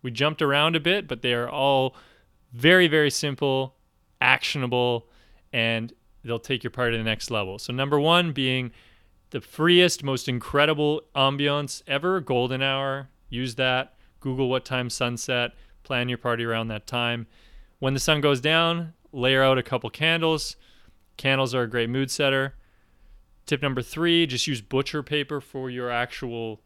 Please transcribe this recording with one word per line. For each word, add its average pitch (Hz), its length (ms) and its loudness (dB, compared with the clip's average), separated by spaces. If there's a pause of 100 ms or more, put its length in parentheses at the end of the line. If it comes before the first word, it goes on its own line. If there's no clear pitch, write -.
We 127 80 -6
jumped 143 320 0
around 147 340 4
a 160 40 2
bit, 185 280 0
but 117 140 -8
they 123 120 2
are 120 140 -2
all 135 480 2 (560)
very, 165 360 6
very 151 220 4
simple, 135 640 -2 (460)
actionable, 123 880 0 (440)
and 113 400 -2 (320)
they'll 117 140 -4
take 127 260 -6
your 120 60 -6
party 117 260 -2
to - 20 -2
the 113 100 -2
next 110 220 -4
level. 104 280 -4
So - 140 -10
number 139 260 0
one 165 340 2
being 127 400 -2 (580)
the 127 100 -8
freest, 175 640 2
most 135 240 -2
incredible 147 760 0 (120)
ambiance 143 720 0
ever, 165 340 -2
golden 127 420 0
hour. 135 460 -4 (200)
Use 120 280 -6
that. 127 380 0 (260)
Google 131 280 -2
what 127 160 -2
time 123 240 -4
sunset. 120 640 -4 (300)
Plan 123 260 -2
your 123 100 -4
party 117 260 -2
around 113 240 -2
that 107 180 -8
time. 120 400 -4 (540)
When 135 140 0
the 135 60 -2
sun 151 200 2
goes 139 200 2
down, 165 540 0 (180)
layer 131 300 2
out 135 160 6
a 127 40 -2
couple 120 280 -4
candles. 160 680 0 (600)
Candles 135 380 0
are 127 80 2
a 117 60 -2
great 117 220 -2
mood 131 200 -2
setter. 135 440 0 (920)
Tip 139 180 -2
number 131 200 -2
three, 170 440 2
just 127 200 -2
use 131 140 -4
butcher 139 420 -2
paper 147 380 -4
for 131 280 -10
your 123 220 -6
actual 117 760 -4